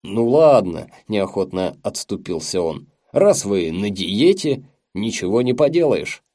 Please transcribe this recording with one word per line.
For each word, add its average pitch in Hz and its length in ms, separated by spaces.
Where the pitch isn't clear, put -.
"Ну 113 240
ладно", 123 600
неохотно 92 760
отступился 90 760
он, 82 260
"раз 185 340
вы 92 260
на 101 200
диете, 135 760
ничего 107 480
не 123 100
поделаешь". 143 680